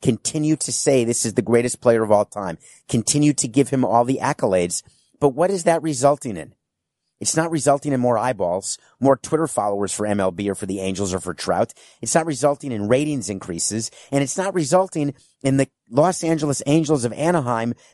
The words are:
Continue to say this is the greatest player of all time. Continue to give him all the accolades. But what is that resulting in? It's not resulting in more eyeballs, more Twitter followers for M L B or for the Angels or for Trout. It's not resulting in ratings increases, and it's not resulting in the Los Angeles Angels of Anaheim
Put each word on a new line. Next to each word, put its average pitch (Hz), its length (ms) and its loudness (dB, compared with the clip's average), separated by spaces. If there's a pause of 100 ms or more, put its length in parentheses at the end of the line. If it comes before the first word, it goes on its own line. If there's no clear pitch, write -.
Continue 151 540 0
to - 140 -6
say 135 320 2
this 117 220 -2
is 107 80 -4
the - 80 0
greatest 117 400 0
player 117 220 4
of 104 80 2
all 104 140 4
time. 92 340 -10 (280)
Continue 147 460 2
to 135 140 -4
give 127 220 2
him 131 140 0
all 120 220 4
the 131 160 -2
accolades. 92 640 0 (360)
But 143 100 4
what 151 200 0
is 185 140 -4
that 165 180 2
resulting 139 560 0
in? 71 160 -12 (640)
It's - 180 -4
not 165 120 2
resulting 143 440 2
in 127 80 0
more 123 160 2
eyeballs, 98 600 -2 (220)
more 135 160 6
Twitter 156 320 -2
followers 101 460 -2
for 104 120 -4
M 104 140 0
L 95 120 2
B 101 160 -4
or 98 60 0
for 101 140 -10
the 95 140 -4
Angels 95 300 -4
or 92 80 -2
for 90 140 -6
Trout. 95 400 -2 (280)
It's - 120 -4
not 160 120 2
resulting 143 460 -2
in 104 180 -2
ratings 139 400 0
increases, 98 600 -6 (220)
and 139 100 0
it's 139 160 -4
not 190 160 -4
resulting 160 640 0 (260)
in 135 160 2
the 135 120 2 (200)
Los 156 340 2
Angeles 151 440 0
Angels 147 380 2
of 113 80 -4
Anaheim 123 600 0 (200)